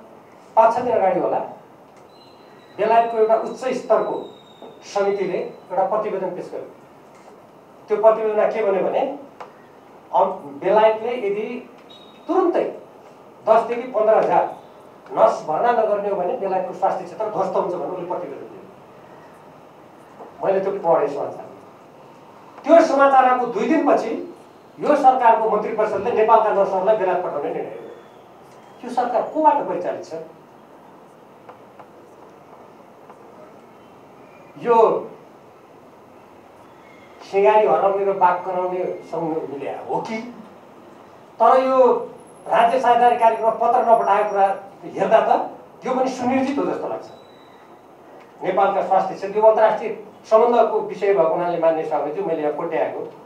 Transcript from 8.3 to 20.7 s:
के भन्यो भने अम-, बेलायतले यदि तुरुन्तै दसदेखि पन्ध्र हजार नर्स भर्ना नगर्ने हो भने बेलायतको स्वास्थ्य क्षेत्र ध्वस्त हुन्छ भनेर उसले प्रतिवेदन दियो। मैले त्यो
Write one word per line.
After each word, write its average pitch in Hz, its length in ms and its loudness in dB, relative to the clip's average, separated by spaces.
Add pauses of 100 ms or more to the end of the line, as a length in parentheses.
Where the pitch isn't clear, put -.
के 220 180 -2
भन्यो 190 240 0
भने - 140 -2 (1120)
अम-, 185 260 0 (240)
बेलायतले 214 560 2
यदि 202 280 -6 (800)
तुरुन्तै 349 380 0 (840)
दसदेखि 226 460 2
पन्ध्र 214 240 2
हजार - 280 2 (680)
नर्स 165 240 4 (100)
भर्ना 170 260 0
नगर्ने 208 360 -2
हो - 80 -2
भने 175 200 -4
बेलायतको 185 380 -4
स्वास्थ्य 175 300 -2
क्षेत्र 220 220 -8
ध्वस्त - 300 -4
हुन्छ 180 180 -2
भनेर - 160 -8
उसले 180 160 -10
प्रतिवेदन - 400 -10
दियो। - 160 -20 (1800)
मैले 190 160 0
त्यो 202 120 -4 (120)